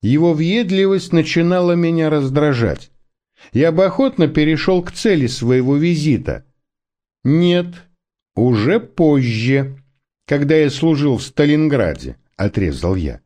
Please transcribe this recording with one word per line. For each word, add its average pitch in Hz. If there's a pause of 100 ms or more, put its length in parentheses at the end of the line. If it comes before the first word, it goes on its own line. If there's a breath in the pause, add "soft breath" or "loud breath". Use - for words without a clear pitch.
Его 151
въедливость 190
начинала 170
меня 165
раздражать. 135 (640 soft breath)
Я 151
бы 175
охотно 185
перешёл 156
к 180
цели 170
своего 127
визита. 147 (800)
«Нет, 175 (680)
уже 123
позже, 135 (500)
когда 143
я 151
служил 147
в 131
Сталинграде», 143 (200)
отрезал 92
я. 71